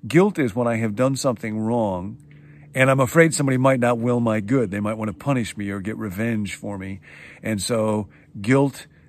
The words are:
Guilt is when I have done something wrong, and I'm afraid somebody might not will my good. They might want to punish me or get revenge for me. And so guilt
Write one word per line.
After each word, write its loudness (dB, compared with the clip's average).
Guilt 4
is 0
when 0
I 0
have -2
done 2
something -2
wrong, -2
and 4
I'm 4
afraid 4
somebody 0
might 2
not 2
will 0
my 0
good. 0
They -4
might -2
want -4
to -8
punish -2
me -8
or -6
get -6
revenge -4
for -10
me. -10
And -4
so -2
guilt 2